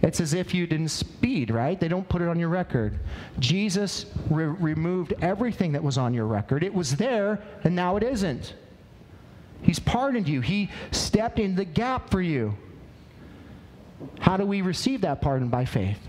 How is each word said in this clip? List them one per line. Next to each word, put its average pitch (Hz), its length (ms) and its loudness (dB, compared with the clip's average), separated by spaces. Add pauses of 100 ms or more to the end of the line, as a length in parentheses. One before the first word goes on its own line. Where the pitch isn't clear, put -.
it's 165 160 2
as 156 140 2
if 180 200 -2
you 175 140 2
didn't 156 220 0
speed, 190 600 0
right? 131 300 0
They 170 80 0
don't 185 200 -2
put 175 140 2
it 170 60 2
on 170 100 0
your 170 120 0
record. 117 500 0 (400)
Jesus 190 680 2 (240)
re-, 156 140 2
removed 160 800 0
everything 190 500 0
that 143 100 2
was 139 160 0
on 123 160 2
your 113 120 2
record. 110 360 2
It 196 120 -2
was 143 240 0
there, 208 440 2 (220)
and 165 100 4
now 180 220 2
it 208 80 2
isn't. 196 500 -2 (1080)
He's - 180 4
pardoned 240 480 2
you. 143 140 2
He 190 280 0 (220)
stepped - 480 0
in 190 160 2
the 190 80 0
gap 233 460 -2
for 190 120 2
you. 131 320 2 (1700)
How 185 160 4
do 196 100 2
we 202 160 0
receive 185 400 0
that 151 200 0
pardon? 131 260 2
By 123 160 2
faith. 104 460 0